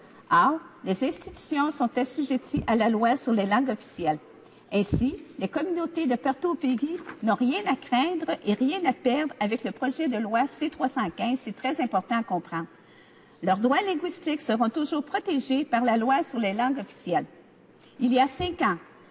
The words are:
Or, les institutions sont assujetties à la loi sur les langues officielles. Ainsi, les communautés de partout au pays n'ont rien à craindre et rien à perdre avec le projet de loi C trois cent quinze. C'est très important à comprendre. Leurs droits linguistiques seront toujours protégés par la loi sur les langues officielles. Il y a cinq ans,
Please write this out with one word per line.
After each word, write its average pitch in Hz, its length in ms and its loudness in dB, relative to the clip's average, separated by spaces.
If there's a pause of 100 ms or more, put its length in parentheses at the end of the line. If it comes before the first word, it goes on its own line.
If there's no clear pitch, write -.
(300)
Or, 214 300 6 (240)
les 185 220 0
institutions 294 680 -2
sont 247 260 -2
assujetties 269 720 -2
à - 80 4
la 226 140 4
loi 233 260 4
sur 262 160 -2
les 208 140 4
langues 240 240 2
officielles. 165 500 -4 (520)
Ainsi, 240 440 2 (240)
les 190 80 -2
communautés 330 600 -2
de 247 80 4
partout 262 340 -2
au 339 60 0
pays 277 420 -2 (240)
n'ont 214 140 4
rien 262 320 0
à 269 80 2
craindre 311 720 0
et 208 100 2
rien 285 300 2
à 269 80 2
perdre 277 460 0
avec 214 240 0
le 302 80 -4
projet 277 360 -2
de 240 100 0
loi 226 300 0
C - 220 -4
trois - 180 -2
cent 226 240 -2
quinze. 233 280 -2
C'est - 160 -10
très 285 240 -4
important 240 380 0
à 226 60 0
comprendre. 170 420 -4 (760)
Leurs 185 160 2
droits 254 260 4
linguistiques 320 560 -2
seront 226 280 0
toujours 294 340 -2
protégés 294 600 -2
par 240 200 0
la 233 140 4
loi 269 260 2
sur 247 160 -6
les 196 140 0
langues 254 260 0
officielles. 170 460 -4 (760)
Il 254 120 4
y 254 80 6
a 262 60 6
cinq 349 380 -4
ans, 190 140 2 (340)